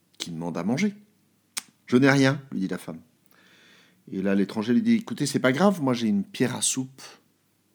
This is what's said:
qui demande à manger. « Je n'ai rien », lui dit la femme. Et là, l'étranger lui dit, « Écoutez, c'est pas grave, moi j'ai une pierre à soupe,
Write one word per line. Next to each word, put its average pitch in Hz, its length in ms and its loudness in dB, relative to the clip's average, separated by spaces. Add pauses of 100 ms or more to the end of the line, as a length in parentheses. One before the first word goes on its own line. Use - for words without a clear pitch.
(180)
qui - 140 -10
demande 82 260 -8
à 87 80 -6
manger. « 175 280 -2 (920)
Je 123 100 0
n'ai 135 140 6
rien », 135 320 4 (100)
lui 98 80 -6
dit 95 80 -4
la 90 100 -6
femme. 80 220 -12 (1120)
Et 95 100 -6
là, 98 140 0
l'étranger 107 380 0
lui 117 80 4
dit, « 117 140 2
Écoutez, 117 300 -4
c'est 147 140 -2
pas 131 140 2
grave, 185 280 2
moi 131 120 0
j'ai 117 140 -2
une 101 180 2
pierre 127 280 -2
à 117 80 -6
soupe, 131 400 -4 (720)